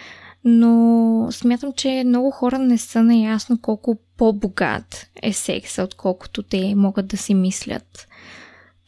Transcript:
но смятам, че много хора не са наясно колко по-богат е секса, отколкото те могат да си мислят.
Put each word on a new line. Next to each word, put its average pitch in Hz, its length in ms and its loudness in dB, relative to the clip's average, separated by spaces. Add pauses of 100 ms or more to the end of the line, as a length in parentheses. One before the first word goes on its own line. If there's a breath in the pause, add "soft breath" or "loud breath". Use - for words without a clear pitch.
(460 loud breath)
но 233 840 4
смятам, 247 420 -2
че 262 320 -2
много 254 260 2
хора 254 280 -2
не 247 180 2
са - 260 0
наясно 226 580 2
колко 220 380 -4 (180)
по-богат 202 920 -2 (160)
е 208 100 -2
секса, - 500 -6
отколкото 185 600 -8
те 190 320 -4
могат 196 320 0
да 196 100 -6
си - 160 -2
мислят. - 720 -4 (800 loud breath)